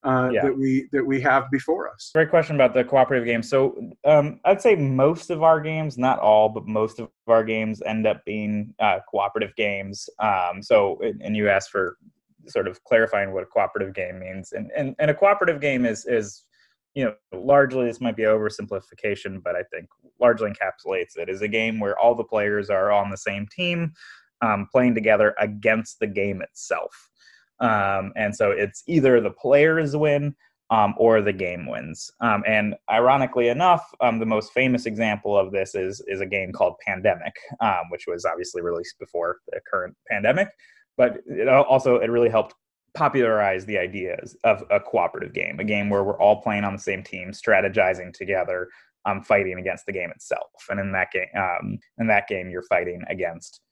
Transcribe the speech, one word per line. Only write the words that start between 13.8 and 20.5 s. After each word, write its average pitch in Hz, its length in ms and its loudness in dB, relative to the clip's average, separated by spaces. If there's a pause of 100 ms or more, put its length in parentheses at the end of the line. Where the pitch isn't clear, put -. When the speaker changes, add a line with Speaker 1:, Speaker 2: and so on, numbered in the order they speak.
Speaker 2:
game 92 260 -8
means. 92 320 -14
And, - 240 -10
and, 185 220 -4
and 151 120 0
a 147 40 2
cooperative 196 460 2
game 135 260 0
is, 110 180 -4
is, 110 380 -2 (520)
you 135 120 -2
know, 107 80 -4 (180)
largely, 131 540 2
this 117 140 -6
might 117 140 -4
be 110 100 -2
oversimplification, 104 1160 -4
but 87 140 -6
I 87 60 -6 (120)
think 85 140 -16 (320)
largely 113 320 2